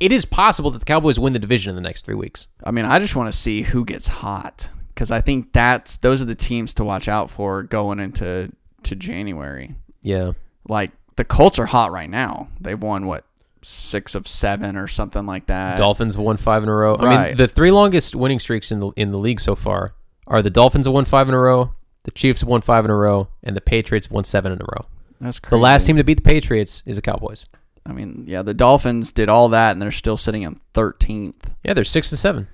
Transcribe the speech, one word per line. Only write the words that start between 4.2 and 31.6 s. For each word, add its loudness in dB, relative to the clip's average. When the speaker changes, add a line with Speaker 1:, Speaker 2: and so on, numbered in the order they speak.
Speaker 2:
'cause -4
I 0
think -2
that's, 2
those 2
are -4
the -6
teams -4
to -2
watch -4
out -2
for -6
going -4
into, -6
to -6
January. -10
Speaker 1:
Yeah. -2
Speaker 2:
Like, -4
the 0
Colts 6
are 0
hot 2
right -10
now. -6
They've -8
won, -6
what, -8
six -8
of -8
seven -4
or -8
something -6
like -8
that. -2
Speaker 1:
Dolphins 0
have -4
won 0
five 0
in -2
a 0
row. 2
I -2
mean, 2
Speaker 2:
Right. 2
Speaker 1:
the 6
three 4
longest 4
winning 0
streaks -6
in -2
the, -4
in -2
the -4
league -2
so 0
far -4
are 2
the 2
Dolphins 4
have 2
won 2
five 4
in 0
a 4
row, 4
the -12
Chiefs 0
have -4
won 2
five 4
in 0
a 2
row, 2
and -6
the -8
Patriots 0
have -14
won -2
seven -2
in -10
a -12
row. -10
Speaker 2:
That's -10
Speaker 1:
The 4
last 8
Speaker 2:
crazy. 2
Speaker 1:
team 6
to 6
beat 4
the -2
Patriots 4
is -8
the -8
Cowboys. -8
Speaker 2:
I -12
mean, -12
yeah, -6
the -4
Dolphins 2
did 0
all 6
that, 4
and -2
they're -4
still -4
sitting -4
in -10
thirteenth. -2